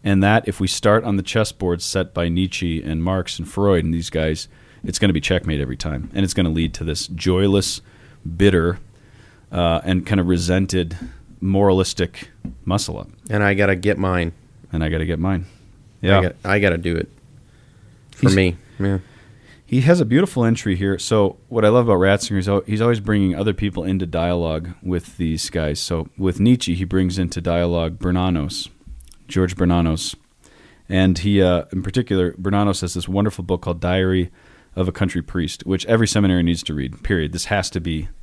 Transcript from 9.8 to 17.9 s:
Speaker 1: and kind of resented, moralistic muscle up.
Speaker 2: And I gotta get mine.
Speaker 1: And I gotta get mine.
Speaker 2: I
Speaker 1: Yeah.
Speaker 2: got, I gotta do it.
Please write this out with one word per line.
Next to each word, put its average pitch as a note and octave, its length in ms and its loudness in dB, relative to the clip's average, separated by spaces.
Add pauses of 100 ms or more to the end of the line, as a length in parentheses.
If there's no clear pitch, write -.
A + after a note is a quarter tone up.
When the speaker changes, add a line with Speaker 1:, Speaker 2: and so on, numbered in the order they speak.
Speaker 1:
and F2+ 220 0
kind G2 140 2
of F2 80 0
resented, F2+ 680 0 (440)
moralistic F#2+ 880 2 (340)
muscle F2 340 -2
up. - 100 -14 (220)
Speaker 2:
And G#2 120 0
I G2+ 120 4
gotta G2 220 2
get G2 220 0
mine. F2+ 340 0 (400)
Speaker 1:
And D#2+ 100 -2
I D#2 60 0
gotta D#2+ 180 -2
get E2 120 -4
mine. F2+ 280 -2 (560)
Speaker 2:
I - 40 -2
Speaker 1:
Yeah. F#2+ 160 6
Speaker 2:
got, F2+ 220 -2
I G2 140 2
gotta F#2 200 2
do E2+ 180 -2
it. E2 140 -6 (1000)